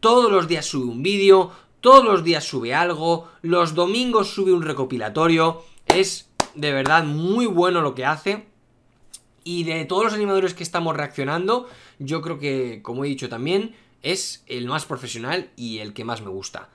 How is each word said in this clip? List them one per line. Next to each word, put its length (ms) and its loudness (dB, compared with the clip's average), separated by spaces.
Todos 320 6
los 160 2
días 180 -2
sube 200 -4
un 160 -8
vídeo, 480 6
todos 240 10
los 180 2
días 220 0
sube 300 -6
algo, 540 0
los 320 2
domingos 540 0
sube 240 2
un 100 4
recopilatorio. 1000 0
Es 400 -2
de 180 -4
verdad 320 2
muy 420 -2
bueno 340 0
lo 160 -2
que 80 -6
hace. 420 -4
Y 220 -6
de 220 -6
todos 180 0
los 80 0
animadores 420 0
que 80 -12
estamos 340 -4
reaccionando, 720 -4
yo 220 -6
creo 180 -10
que, 440 -6
como 220 -8
he 40 -4
dicho 200 -6
también, 460 -4
es 440 -6
el 220 -8
más 160 -4
profesional 720 -8
y 220 -10
el 160 -14
que 100 -12
más 180 -8
me 60 -14
gusta. 460 -12